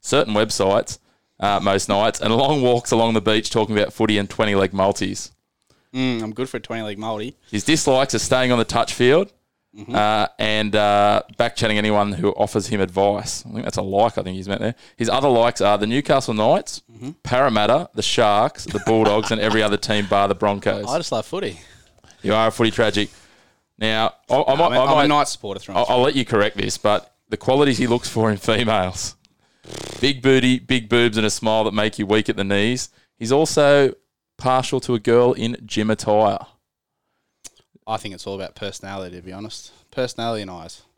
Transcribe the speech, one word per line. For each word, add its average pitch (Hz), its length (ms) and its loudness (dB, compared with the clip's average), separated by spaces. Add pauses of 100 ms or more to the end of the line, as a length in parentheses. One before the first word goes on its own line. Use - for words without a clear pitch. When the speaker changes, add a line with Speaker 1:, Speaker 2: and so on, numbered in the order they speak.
Speaker 1:
certain 127 340 0
websites, 104 640 0 (400)
uh, 101 220 0
most 98 280 0
nights, 104 320 0
and 110 140 0
long 139 260 2
walks 123 300 2
along 113 220 2
the 110 80 2
beach 110 280 0
talking 110 280 0
about 104 140 0
footy 107 260 0
and 101 120 -2
twenty-leg 98 440 0
multis. 98 580 -2 (640)
Speaker 2:
Mm, 127 300 -4
I'm 110 100 -8
good 127 160 -6
for - 80 -10
a 110 40 -8
twenty-leg 110 360 -10
multi. 107 380 -8 (160)
Speaker 1:
His 104 140 -4
dislikes 135 500 2
are 113 40 2
staying 127 340 0
on 123 40 2
the 113 80 2
touch - 280 -2
field, 147 380 4 (460)
Speaker 2:
Mm-hmm. 104 160 -14
Speaker 1:
uh, 104 340 2 (120)
and, 107 340 -2
uh, 104 480 4 (160)
back-chatting 113 400 0
anyone 104 360 2
who 95 180 0
offers 104 360 -2
him 110 120 -4
advice. 98 680 -2
I - 60 -18
think 110 140 -8
that's - 100 -8
a - 60 -4
like 98 360 0
I 107 60 -4
think 92 140 -10
he's 95 100 -12
meant 98 140 -6
there. 113 140 -4 (200)
His 113 140 -2
other 135 180 0
likes 120 320 2
are 101 180 2
the 101 80 -2
Newcastle 131 480 -2
Knights, 113 560 0
Speaker 2:
Mm-hmm. 117 200 -14 (140)
Speaker 1:
Parramatta, 123 680 2
the 107 80 -6
Sharks, 107 640 0
the - 220 -6
Bulldogs, 110 460 2
and 110 100 -2
every 107 200 0
other 104 140 0
team 104 300 -2
bar 101 240 2
the 98 40 0
Broncos. 101 540 -2
Speaker 2:
I 135 100 -2
just 170 140 -6
love 113 140 -4
footy. 160 340 -10 (640)
Speaker 1:
You - 100 0
are 110 140 2
a 110 40 0
footy 110 200 0
tragic. 104 380 0 (680)
Now, 110 360 -2 (160)
I, 127 60 0
I 139 180 2
Speaker 2:
I'm 143 60 0
Speaker 1:
might, 160 180 4
Speaker 2:
a, - 20 4
Speaker 1:
I 127 60 4
Speaker 2:
I'm 139 60 2
a - 40 4
Speaker 1:
might, 147 120 4
Speaker 2:
Knights 147 240 2
supporter 98 280 -10
through - 140 -16
and - 60 2
Speaker 1:
I'll, 120 80 2
Speaker 2:
through. 123 80 2
Speaker 1:
I'll 123 80 4
let 139 120 2
you 131 80 0
correct 107 320 0
this, 101 220 -4
but 90 360 0 (140)
the 107 80 -6
qualities 135 420 2
he 123 100 0
looks 120 200 0
for 110 240 0
in 104 60 -2
females: 110 800 -2 (840)
big 135 220 0
booty, 127 360 4
big 123 300 -2
boobs, 120 300 2
and 107 80 0
a 104 40 2
smile 110 360 0
that 101 80 -2
make 107 260 -2
you 104 60 -2
weak 107 240 2
at 113 80 -2
the 98 80 -4
knees. 104 420 -2 (300)
He's 117 160 -2
also 143 600 4 (440)
partial 127 420 0
to 127 140 -4
a 117 60 0
girl 120 340 4
in 117 320 -6
gym 107 240 -2
attire. 104 480 0 (1500)
Speaker 2:
I 110 100 -4
think 98 180 -12
it's 90 100 -16
all 98 80 -8
about 95 220 -12
personality, 95 640 -12
to 87 40 -18
be 90 100 -18
honest. 104 400 -16 (200)
Personality 117 500 -6
and 95 80 -12
eyes. 85 320 -18 (160)